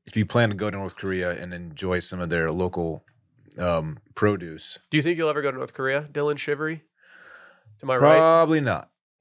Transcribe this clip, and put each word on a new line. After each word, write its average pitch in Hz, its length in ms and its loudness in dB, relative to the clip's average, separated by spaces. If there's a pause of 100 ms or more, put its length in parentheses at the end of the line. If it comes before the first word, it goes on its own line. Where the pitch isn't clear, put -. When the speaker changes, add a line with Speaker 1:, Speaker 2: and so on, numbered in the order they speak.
Speaker 1:
if - 140 -2
you 107 80 4
plan 117 240 4
to 101 40 -2
go 104 160 -2
to 95 60 -8
North 98 200 -8
Korea 92 340 -4
and 87 240 -8
enjoy 87 460 -4
some 90 200 -6
of 87 80 -4
their 82 240 0
local, 87 540 -4 (520)
um, 82 400 -2 (160)
produce. 92 640 -2 (100)
Speaker 2:
Do 147 100 -2
you 151 40 0
think 165 160 0
you'll 165 120 0
ever 147 120 -2
go 143 80 0
to 131 60 -8
North 131 180 -10
Korea, 135 280 -2 (100)
Dylan 147 260 -2
Shivery? 151 460 -6 (960)
Am 135 80 -6
I 131 60 4
right? 147 200 8
Speaker 1:
Probably 160 440 6
not. 107 280 0 (320)